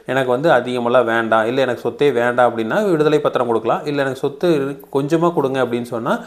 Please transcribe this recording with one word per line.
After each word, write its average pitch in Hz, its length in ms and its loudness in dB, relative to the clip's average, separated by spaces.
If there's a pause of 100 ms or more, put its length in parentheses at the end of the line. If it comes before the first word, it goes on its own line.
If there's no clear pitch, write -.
எனக்கு 131 240 -2
வந்து 135 200 2
அதிகமெல்லாம் 123 560 2
வேண்டாம், 113 400 2
இல்ல 131 160 0
எனக்கு 123 280 -2
சொத்தே 143 220 0
வேண்டாம்" 120 460 2
அப்படின்னா 143 320 -2
விடுதலை 151 300 2
பத்திரம் 135 280 0
கொடுக்கலாம். 117 380 0
"இல்ல 143 160 -2
எனக்கு 135 180 -2
சொத்து 147 340 0
இருக்கு, 139 480 -2
கொஞ்சமா 165 320 0
கொடுங்க" 135 300 0
அப்படின்னு 120 200 -2
சொன்னா 127 440 -4